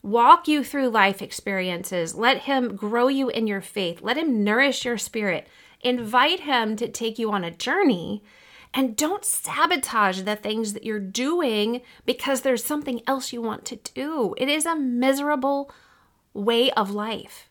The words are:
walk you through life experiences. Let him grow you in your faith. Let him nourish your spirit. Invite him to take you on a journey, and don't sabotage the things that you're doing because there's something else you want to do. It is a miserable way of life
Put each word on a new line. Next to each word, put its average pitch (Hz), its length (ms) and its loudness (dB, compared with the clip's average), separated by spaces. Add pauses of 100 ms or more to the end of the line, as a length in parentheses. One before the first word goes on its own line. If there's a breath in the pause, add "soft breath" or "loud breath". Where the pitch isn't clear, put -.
walk 240 460 8
you 294 160 2
through 262 260 0
life 196 320 4
experiences. 180 920 -4
Let 262 280 2
him 254 320 0
grow 233 320 0
you 269 220 0
in 226 180 -2
your 196 140 -2
faith. 170 400 -6
Let 240 160 -2
him 262 260 0
nourish 254 420 2
your 240 120 -2
spirit. 196 500 -4 (340 loud breath)
Invite 247 600 2
him 233 360 0
to 240 100 -4
take 226 320 -6
you 220 120 -2
on 196 120 0
a 170 80 -6
journey, 220 720 0 (500 loud breath)
and 254 240 0
don't 339 260 -2
sabotage 240 1000 0
the 208 120 0
things 214 380 -4
that - 100 -12
you're 214 160 -4
doing 233 840 0 (240 loud breath)
because 254 360 -2
there's 247 220 0
something 285 440 -4
else 269 240 -2
you 240 100 -8
want 214 240 -6
to 220 120 -10 (160)
do. 277 440 -2
It 262 120 0
is 302 160 0
a 330 100 0
miserable 277 960 0 (600 soft breath)
way 233 380 2
of 202 200 0
life 208 600 -8